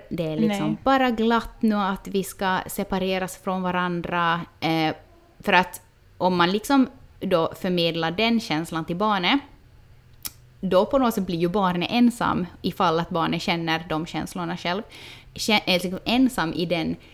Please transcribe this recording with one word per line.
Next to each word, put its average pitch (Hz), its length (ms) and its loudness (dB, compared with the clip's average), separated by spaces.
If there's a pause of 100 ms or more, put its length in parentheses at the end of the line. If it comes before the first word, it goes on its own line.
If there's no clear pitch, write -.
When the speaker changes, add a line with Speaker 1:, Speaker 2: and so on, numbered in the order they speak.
Speaker 1:
det 170 140 -4
är 156 140 -4
liksom 208 300 2
Speaker 2:
Nej. 214 160 -2
Speaker 1:
bara 262 280 4
glatt 226 500 0
nu 220 140 2
att 196 320 -2
vi 190 160 -2
ska 185 440 -2
separeras 190 720 -2
från 185 240 -4
varandra. 175 800 0 (180)
Eh, 160 360 0 (440)
för - 140 0
att 180 280 4 (360)
om 180 200 2
man 175 140 4
liksom 254 380 4 (300)
då 175 420 0
förmedlar 165 500 0
den 226 280 2
känslan 160 460 -4
till 180 100 -6
barnet, 208 440 2 (1200)
då 185 240 4
på - 120 2
något 240 160 4
sätt 190 120 -2
blir 180 120 -4
ju 170 120 2
barnet 180 420 0
ensam 202 540 2 (160)
ifall 170 380 0
att 170 100 -4
barnet 165 320 -2
känner 165 480 -2
de 156 160 -4
känslorna 170 520 -8
själv. 175 240 -4 (520)
Kä-, 214 320 0
är 180 140 2
liksom 185 260 -6
ensam 233 480 0
i 175 120 -2
den 165 300 -2 (180)